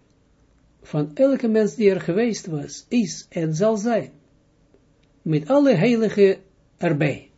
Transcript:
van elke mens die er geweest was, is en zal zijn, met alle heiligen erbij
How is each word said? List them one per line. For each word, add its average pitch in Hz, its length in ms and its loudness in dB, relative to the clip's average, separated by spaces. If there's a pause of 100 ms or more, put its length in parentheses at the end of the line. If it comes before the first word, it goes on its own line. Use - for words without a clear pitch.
(800)
van 151 320 -6
elke 269 340 2
mens 214 280 0
die 208 140 2
er 180 120 -2
geweest 202 440 -2
was, 147 420 -10
is 233 420 -4
en 160 260 -4
zal 214 220 0
zijn, 202 340 -4 (1080)
met 156 280 -2
alle 277 240 4
heiligen 202 640 2 (400)
erbij 151 600 -2